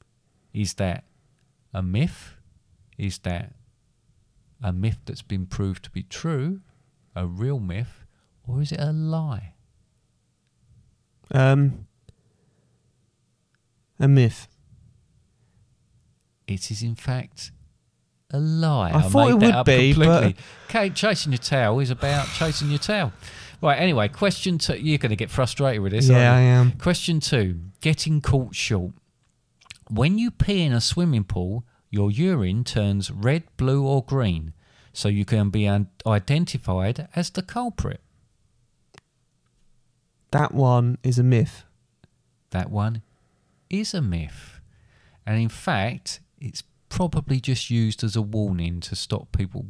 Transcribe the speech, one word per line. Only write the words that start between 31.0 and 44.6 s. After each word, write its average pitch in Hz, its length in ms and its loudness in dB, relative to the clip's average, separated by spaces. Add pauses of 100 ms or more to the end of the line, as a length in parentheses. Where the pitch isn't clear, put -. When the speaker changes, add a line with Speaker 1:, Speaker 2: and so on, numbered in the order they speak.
Speaker 1:
pool, 95 400 -6 (260)
your 101 200 0
urine 120 540 0
turns 101 460 -2
red, 131 340 -2 (120)
blue, 131 300 0
or 135 160 0
green, 87 520 -2 (380)
so - 160 -4
you 101 160 0
can 104 260 0
be 104 180 0
un-, 101 200 0 (180)
identified 110 1080 -2
as 175 160 -4
the 185 120 -6
culprit. - 580 -8 (2250)
Speaker 2:
That 139 240 0
one 123 480 2
is 123 160 0
a 123 60 4
myth. 123 400 2 (840)
Speaker 1:
That 92 200 -6
one 107 320 -4 (640)
is 202 260 -6
a 175 60 -4
myth. 85 600 -6 (640)